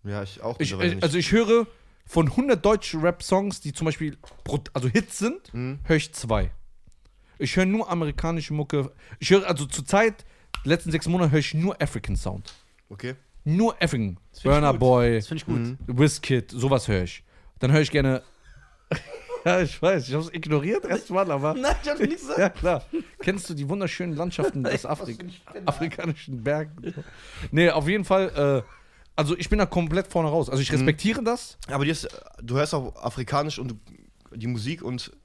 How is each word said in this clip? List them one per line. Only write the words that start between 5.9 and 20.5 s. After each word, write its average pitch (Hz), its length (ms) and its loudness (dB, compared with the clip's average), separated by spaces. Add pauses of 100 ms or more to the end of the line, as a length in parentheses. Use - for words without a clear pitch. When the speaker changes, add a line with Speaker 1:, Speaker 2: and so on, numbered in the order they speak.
Speaker 2:
ich - 160 -4
zwei. 107 380 0 (880)
Ich - 180 -4
höre 185 100 4
nur 208 260 0
amerikanische 165 640 -2
Mucke. 143 380 -2 (280)
Ich - 100 -6
höre, 196 180 6
also 147 180 -2
zur 135 200 -8
Zeit, 208 400 2 (380)
letzten 160 280 2
sechs 156 160 -2
Monate 170 240 4
höre 151 80 6
ich - 140 -2
nur 170 280 0
African 107 340 -2
Sound. 98 380 -6 (360)
Speaker 1:
Okay. 123 260 -10 (280)
Speaker 2:
Nur 202 380 2
African. 113 360 0 (140)
Speaker 3:
Das - 100 -20
find 135 120 6
ich 147 60 8
Speaker 2:
Burna 147 120 6
Speaker 3:
gut. 120 80 2
Speaker 2:
Boy, 123 360 6
Speaker 3:
Das 107 120 -2
find 160 140 -8
ich - 40 -16
gut. 165 140 0
Speaker 1:
Mhm. 120 180 -4 (100)
Speaker 2:
Wizkid, 131 640 2
sowas 127 360 2
höre 95 160 2
ich. - 200 -8 (360)
Dann 131 120 2
höre 156 100 6
ich 139 100 0
gerne. 135 320 2 (680)
<laughs> - 100 -4 (440)
Ja, 180 160 4
ich - 200 -2
weiß, 160 280 2
ich 131 40 -4
hab's 160 200 -2
ignoriert 160 500 0